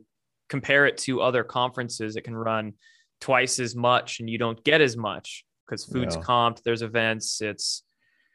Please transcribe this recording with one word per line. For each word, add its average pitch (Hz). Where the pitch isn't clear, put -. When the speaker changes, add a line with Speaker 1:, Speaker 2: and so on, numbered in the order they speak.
Speaker 1:
compare 143
it -
to 127
other 123
conferences, 120
it 113
can 117
run 110
twice 127
as 120
much 120
and 113
you 113
don't 113
get 151
as 127
much 104
'cause -
food's 123
Speaker 2:
Yeah. 82
Speaker 1:
comped, 117
there's 117
events, 113
it's, -